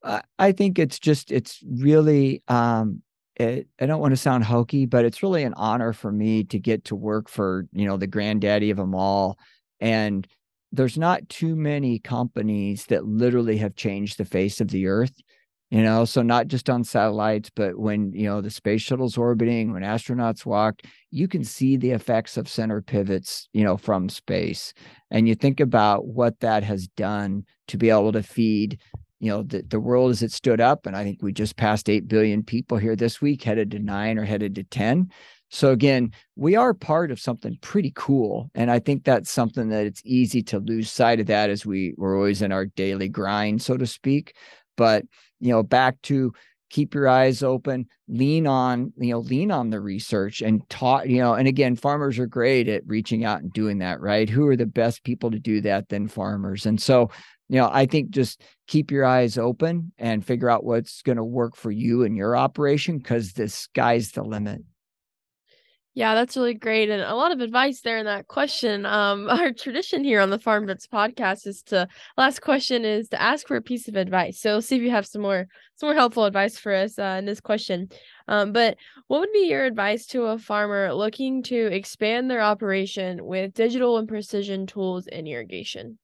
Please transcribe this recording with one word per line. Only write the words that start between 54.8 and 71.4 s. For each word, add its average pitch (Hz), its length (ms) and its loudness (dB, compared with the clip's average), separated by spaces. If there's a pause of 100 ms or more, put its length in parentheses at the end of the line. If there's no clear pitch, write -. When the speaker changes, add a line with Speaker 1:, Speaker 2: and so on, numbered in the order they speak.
Speaker 1:
people 120 280 -4
to 110 60 -4
do 107 220 -2
that 101 300 -2
than 101 180 -4
farmers? 98 560 -6
And 107 160 0
so, 123 300 4 (400)
you 131 80 2
know, 123 120 4
I 135 140 4
think 147 260 0
just 135 320 -2 (240)
keep 156 240 0
your 139 140 2
eyes 127 320 4
open 160 600 -2
and 110 260 -2
figure 123 240 0
out 113 160 2
what's 117 380 -2
gonna 117 220 0
work 120 320 -4
for 113 140 -6
you 117 340 2
and 110 120 0
your 104 180 0
operation, 143 680 0
'cause 117 340 -2
the 110 140 -4
sky's 117 640 0
the - 100 -8
limit. 104 400 -6 (1300)
Speaker 2:
Yeah, 220 200 0
that's 247 240 0
really 240 160 0
great. 220 340 0
And 208 140 -2
a 139 120 -4
lot 302 180 0
of 277 80 -4
advice 247 420 -2
there 226 160 -4
in 214 80 -4
that 202 200 -6
question. 233 600 -2
Um, 202 420 0
<laughs> - 20 0
our 302 220 2
tradition 277 520 -6
here 226 160 4
on 190 100 4
the 202 80 -2
Farm 214 260 0
Bits 190 220 -8
podcast 208 600 -2